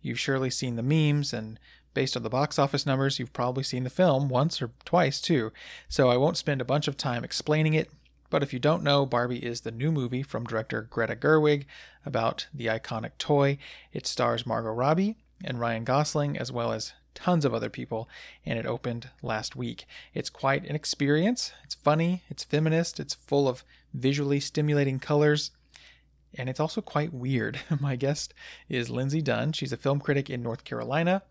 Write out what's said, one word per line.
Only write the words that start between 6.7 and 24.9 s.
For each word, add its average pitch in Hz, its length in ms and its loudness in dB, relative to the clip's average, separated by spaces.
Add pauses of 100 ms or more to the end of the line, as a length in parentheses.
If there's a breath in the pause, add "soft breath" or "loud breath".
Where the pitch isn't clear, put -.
of 135 100 -6
time 123 260 -4
explaining 156 480 2
it, 156 180 0 (380)
but 151 140 2
if 139 100 -4
you 131 60 -4
don't 147 240 2
know, 143 240 4
Barbie 123 380 0
is 117 180 -6
the - 80 -6
new 123 200 -2
movie 127 320 0
from 120 220 -6
director 113 380 -4
Greta 113 340 -2
Gerwig 147 480 4 (400 loud breath)
about 120 480 -2
the 127 140 -6
iconic 113 520 -4
toy. 139 380 2 (360 loud breath)
It - 140 -6
stars 117 400 -2
Margot 113 260 -2
Robbie 160 440 2 (260)
and 127 160 -6
Ryan 117 260 -2
Gosling, 143 540 0
as 123 140 -6
well 117 180 -2
as 110 220 -6 (220)
tons 170 300 2
of 127 80 4
other 113 180 -2
people, 117 380 -8 (380 loud breath)
and 120 120 -2
it 113 80 -6
opened 120 420 -6 (140)
last 117 340 -4
week. 120 280 -8 (300 loud breath)
It's - 160 -6
quite 139 360 -2
an 147 100 -4
experience. 147 760 2 (120)
It's - 100 -10
funny, 165 540 2
it's - 160 -10
feminist, 160 560 2
it's 139 140 -8
full 139 340 2
of 123 160 -4 (280 soft breath)
visually 139 460 2
stimulating 143 600 0